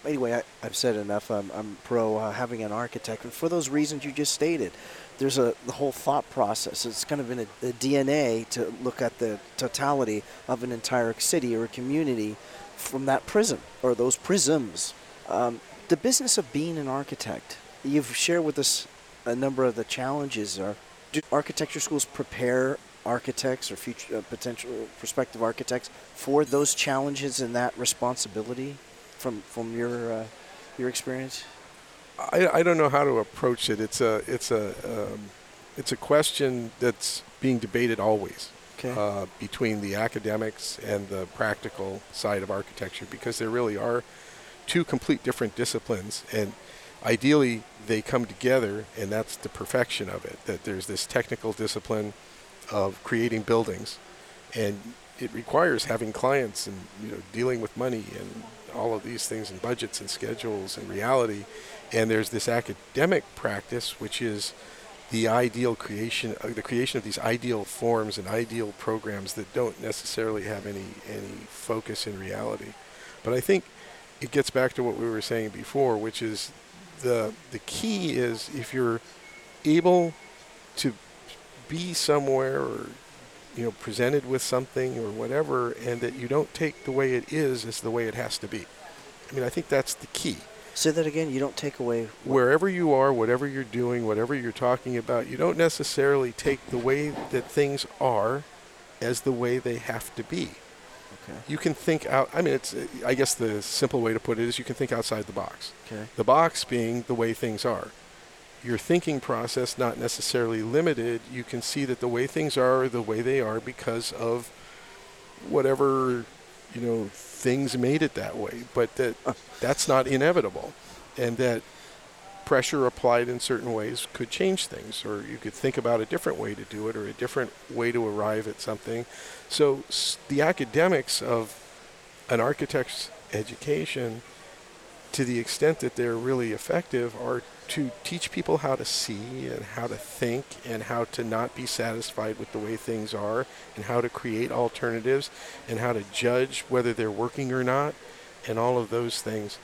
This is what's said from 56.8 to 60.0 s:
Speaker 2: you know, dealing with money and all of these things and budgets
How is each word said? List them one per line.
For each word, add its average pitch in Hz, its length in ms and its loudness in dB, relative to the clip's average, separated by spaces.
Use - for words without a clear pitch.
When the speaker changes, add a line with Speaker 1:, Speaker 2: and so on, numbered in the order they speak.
Speaker 2:
you 107 80 -8
know, 101 60 -8
dealing 120 300 0
with 107 160 -6
money 120 280 -2
and 98 260 -12
all 117 220 0
of 101 80 -6
these 120 240 -6
things 110 240 -6
and 95 100 -10
budgets 120 400 -4